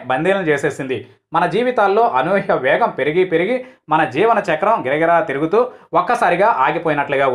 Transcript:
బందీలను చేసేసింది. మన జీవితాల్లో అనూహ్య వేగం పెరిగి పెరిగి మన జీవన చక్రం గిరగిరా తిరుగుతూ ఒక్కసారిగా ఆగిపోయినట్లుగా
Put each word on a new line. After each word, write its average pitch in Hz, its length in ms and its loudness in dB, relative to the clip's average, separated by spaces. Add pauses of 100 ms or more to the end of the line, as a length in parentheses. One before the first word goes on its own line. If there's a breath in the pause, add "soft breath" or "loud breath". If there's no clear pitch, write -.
(100)
బందీలను 180 400 0
చేసేసింది. 139 480 -2 (380 loud breath)
మన 175 180 2
జీవితాల్లో 226 500 2 (160)
అనూహ్య 185 360 0 (100)
వేగం 190 320 2
పెరిగి 151 340 0
పెరిగి 185 240 0 (380 loud breath)
మన 160 100 2 (120)
జీవన 214 320 2
చక్రం 170 380 0
గిరగిరా 160 300 2 (140)
తిరుగుతూ 160 320 0 (380 loud breath)
ఒక్కసారిగా 202 500 2 (160)
ఆగిపోయినట్లుగా 143 680 0